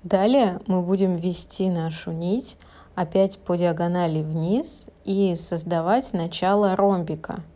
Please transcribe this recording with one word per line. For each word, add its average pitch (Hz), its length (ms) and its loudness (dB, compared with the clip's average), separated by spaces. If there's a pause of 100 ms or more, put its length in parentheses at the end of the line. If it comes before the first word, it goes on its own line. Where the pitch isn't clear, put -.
Далее 196 640 4
мы 185 140 2
будем 185 360 2
вести 180 520 -4
нашу 165 440 -4
нить 180 440 -4 (380)
опять 190 440 0
по - 180 -2
диагонали 170 640 0
вниз 165 680 -2 (160)
и 196 320 2
создавать 170 760 -2
начало 190 640 0
ромбика. 180 680 0 (160)